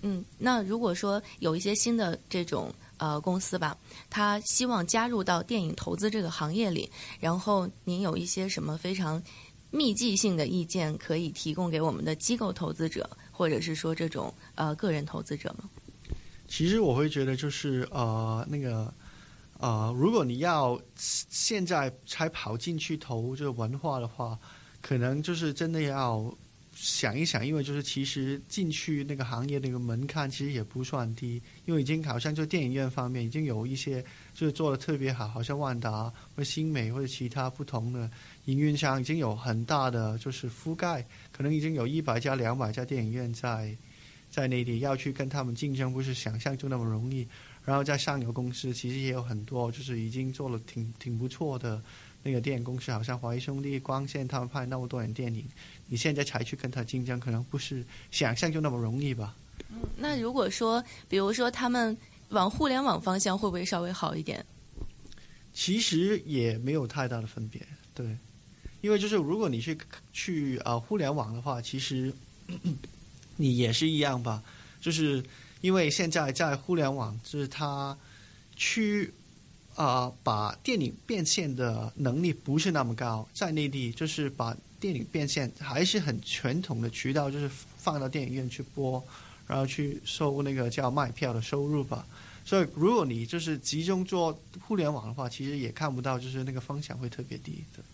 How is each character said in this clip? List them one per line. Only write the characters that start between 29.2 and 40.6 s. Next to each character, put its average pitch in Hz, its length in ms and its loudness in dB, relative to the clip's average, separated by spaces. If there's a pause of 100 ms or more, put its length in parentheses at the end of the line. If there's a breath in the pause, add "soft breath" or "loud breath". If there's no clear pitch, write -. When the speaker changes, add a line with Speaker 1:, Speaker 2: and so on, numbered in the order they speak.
Speaker 2:
行 120 240 -2
业 143 100 0
那 131 100 -2
个 123 80 -2
门 120 300 -2
槛 139 240 0
其 139 140 -4
实 143 80 -2
也 117 100 0
不 127 180 -6
算 123 340 -2
低， 120 260 -4 (240 loud breath)
因 170 100 2
为 151 60 4
已 - 20 2
经 156 180 2
好 131 160 -2
像 151 160 0
就 156 120 0
电 160 180 2
影 123 80 2
院 135 180 0
方 127 220 -2
面 127 140 -2
已 117 40 0
经 151 140 -2
有 117 240 0
一 135 80 -2
些 131 260 -2 (320 loud breath)
就 160 140 0
是 147 60 2
做 151 180 2
得 131 60 2
特 151 200 0
别 135 140 2
好， 117 160 -2
好 117 160 -4
像 143 160 -2
万 131 180 0
达 110 260 0 (300 loud breath)
或 - 40 -8
者 143 80 0
新 156 260 -2
美 117 220 0
或 135 80 -2
者 139 40 0
其 131 220 -4
他 127 220 0
不 127 120 -10
同 120 300 -2
的 117 180 -4 (360 loud breath)
营 135 120 2
运 147 200 4
商 135 240 4
已 - 20 0
经 147 140 0
有 117 180 2
很 117 300 0
大 135 260 4
的 113 260 0
就 131 140 -4
是 131 180 -6
覆 160 240 -6